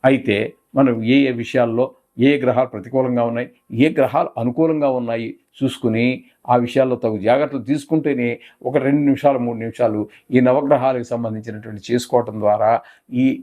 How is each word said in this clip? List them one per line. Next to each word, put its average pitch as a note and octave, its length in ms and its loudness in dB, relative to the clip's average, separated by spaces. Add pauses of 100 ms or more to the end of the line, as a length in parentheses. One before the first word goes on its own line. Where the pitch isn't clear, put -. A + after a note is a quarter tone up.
అయితే A#2 300 2 (400)
మనం C3 160 4 (200)
ఏ C#3 40 4 (120)
ఏ - 20 -2 (100)
విషయాల్లో A#2+ 440 0 (420)
ఏ - 20 6 (140)
గ్రహాలు B2 300 0
ప్రతికూలంగా A#2+ 560 -2
ఉన్నాయి, A#2 180 -6 (360)
ఏ D#3+ 40 4 (100)
గ్రహాలు C#3+ 320 0 (120)
అనుకూలంగా C#3+ 480 0 (100)
ఉన్నాయి A#2 300 -6 (280)
చూసుకుని A#2+ 480 0 (460)
ఆ B2 40 6 (100)
విషయాల్లో C3 380 0
తగు A2 140 -2 (100)
జాగ్రత్తలు C#3 440 0
తీసుకుంటేనే D3 580 -2 (400)
ఒక C3+ 60 -6 (100)
రెండు C#3+ 240 2
నిమిషాలు, C3+ 380 2
మూడు A#2 180 -6
నిమిషాలు A2 360 -2 (340)
ఈ B2+ 140 6
నవగ్రహాలకు C3 640 0
సంబంధించినటువంటి A2 760 -8
చేసుకోవటం A#2+ 560 0
ద్వారా G#2+ 260 2 (520)
ఈ - 20 4 (180)